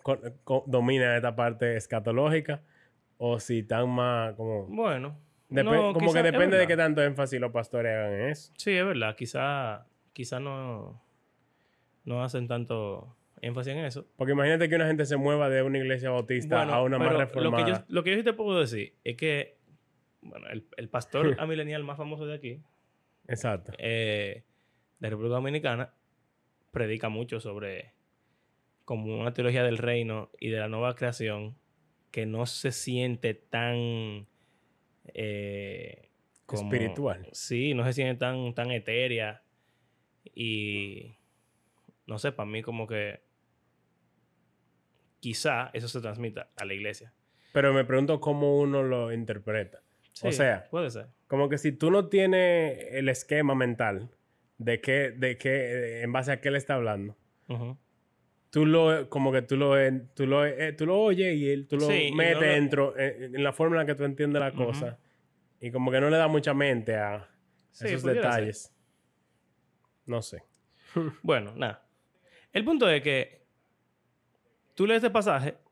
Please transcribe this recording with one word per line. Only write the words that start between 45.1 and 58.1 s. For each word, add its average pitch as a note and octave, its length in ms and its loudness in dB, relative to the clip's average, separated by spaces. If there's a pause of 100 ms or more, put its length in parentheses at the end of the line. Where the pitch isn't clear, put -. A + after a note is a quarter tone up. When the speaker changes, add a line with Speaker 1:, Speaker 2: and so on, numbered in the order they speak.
Speaker 2:
quizá B2+ 520 -4
eso A2+ 160 -8
se B2 120 -8
transmita A2 560 -10
a G2+ 80 -10
la G2 100 -8
iglesia. G#2 380 -10 (400)
Speaker 1:
Pero C#3 200 4
me C3+ 120 4
pregunto C#3 360 2
cómo C#3+ 400 2
uno C#3 220 2
lo B2 300 0
interpreta. G#2+ 640 -6 (440)
O F#3+ 80 0
Speaker 2:
Sí, - 20 2
Speaker 1:
sea, B2+ 380 2
Speaker 2:
puede D#3+ 200 -2
ser. A2+ 160 -12 (220)
Speaker 1:
como C#3 200 2
que C#3+ 100 0
si D3 140 0
tú D#3 180 2
no F#3+ 180 4
tienes F3+ 840 4
el C3+ 160 0
esquema C#3 460 2
mental A#2+ 560 0 (480)
de A#2 220 -2
qué, C3+ 360 0
de B2+ 220 -2
qué, B2 640 -2
en A#2+ 100 -2
base C3 200 0
a C3 80 -4
qué C#3+ 100 -2
le C#3 80 2
está C#3 160 -2
hablando, G#2+ 420 -2 (320)
Speaker 2:
Ujú. A#2+ 280 -8 (720)